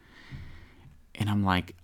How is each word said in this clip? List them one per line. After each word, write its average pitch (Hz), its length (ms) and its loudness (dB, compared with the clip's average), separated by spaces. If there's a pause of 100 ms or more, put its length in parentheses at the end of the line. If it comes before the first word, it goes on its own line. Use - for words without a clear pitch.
(1160)
And 104 140 0
I'm 104 140 4
like, 90 400 2